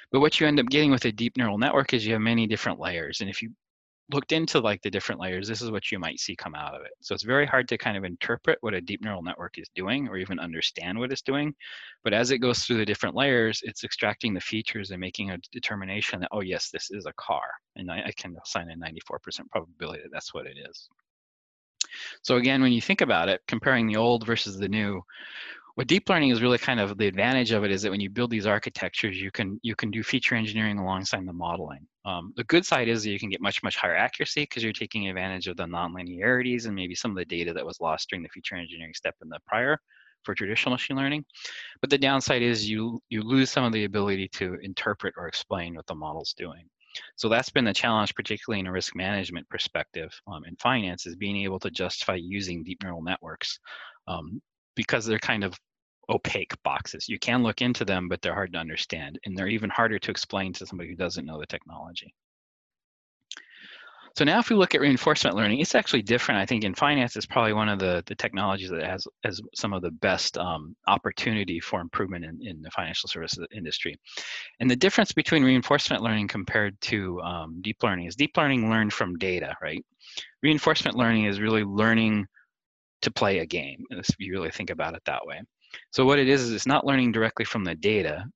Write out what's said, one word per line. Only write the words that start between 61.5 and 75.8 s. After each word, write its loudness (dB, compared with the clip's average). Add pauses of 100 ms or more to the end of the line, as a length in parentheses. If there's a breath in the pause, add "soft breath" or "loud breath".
So 4
now 6
if 0
we 6
look 6
at 4
reinforcement 6
learning, 4
it's 2
actually 4
different. 4
I 2
think 0
in 0
finance, 2
it's -4
probably 4
one 4
of 0
the, 2
the -8
technologies -2
that -2
has, -4 (180)
has -4 (140)
some -2
of -4
the -4
best, 0
um, -6 (120)
opportunity 0
for -2
improvement -4
in, -12
in -12
the -14
financial -4
services -6
industry. -6 (640 loud breath)
And 6
the 6
difference 6
between 4
reinforcement 4